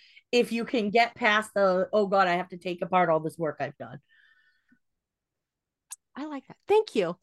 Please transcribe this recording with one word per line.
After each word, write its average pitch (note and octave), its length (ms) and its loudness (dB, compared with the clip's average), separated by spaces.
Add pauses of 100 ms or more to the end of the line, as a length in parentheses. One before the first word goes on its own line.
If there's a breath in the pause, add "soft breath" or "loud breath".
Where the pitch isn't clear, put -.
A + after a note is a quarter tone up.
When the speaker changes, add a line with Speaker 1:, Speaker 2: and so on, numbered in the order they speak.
(320 soft breath)
Speaker 1:
if A#3+ 220 2
you A#3 100 -2
can G#3 260 -2
get A#3 260 2
past G#3+ 380 0
the, F#3+ 380 2
"Oh G#3+ 160 2
God, F#3+ 220 2
I F3 60 2
have F3+ 140 -4
to F3+ 80 -16
take F3 240 -8
apart F3+ 280 2
all D#3+ 100 4
this D#3 180 -6
work D#3 220 -6
I've C#3 180 -8
done." A#2+ 220 -14 (2250)
Speaker 2:
I C4 120 -10
like C#4+ 200 -12
that. - 80 -20 (100)
Thank G#4+ 300 2
you. F3+ 120 0 (160)